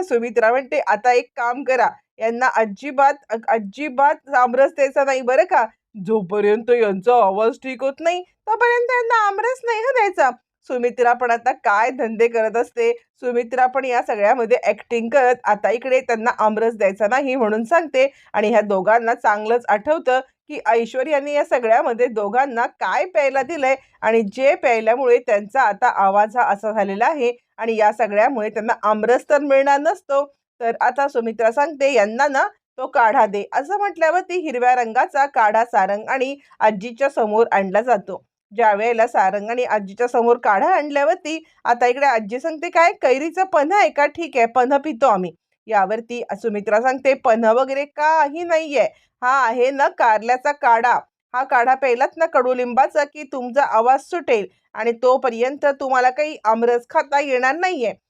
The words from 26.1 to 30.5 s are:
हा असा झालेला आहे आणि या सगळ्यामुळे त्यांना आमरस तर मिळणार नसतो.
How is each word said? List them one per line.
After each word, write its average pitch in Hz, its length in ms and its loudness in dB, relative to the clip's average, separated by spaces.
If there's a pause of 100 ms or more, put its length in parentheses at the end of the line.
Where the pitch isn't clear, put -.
हा 240 140 2
असा 208 200 -4
झालेला 202 340 -2
आहे 277 260 0 (260)
आणि 226 200 -4
या 214 160 4
सगळ्यामुळे 220 560 0
त्यांना 214 240 -4 (100)
आमरस 214 460 0
तर 285 120 2
मिळणार 277 400 2
नसतो. 294 420 -2 (380)